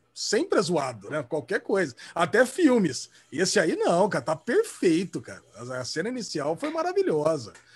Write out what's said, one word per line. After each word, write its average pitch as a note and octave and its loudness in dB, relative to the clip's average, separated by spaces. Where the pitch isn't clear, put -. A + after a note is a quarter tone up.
Sempre D#4 0
é - 4
zoado, C#3 -2
né? D3+ -4
Qualquer D#3+ -4
coisa. F#3 -2
Até G#3 4
filmes. B3 2
Esse F#3 0
aí F3+ 2
não, G#3+ 4
cara, E3 -2
tá - -2
perfeito, F#3+ 0
cara. G2 -16
A, B2+ -10
a B2+ -6
cena D#3+ -6
inicial E3 -4
foi C#4 -6
maravilhosa. C#4 0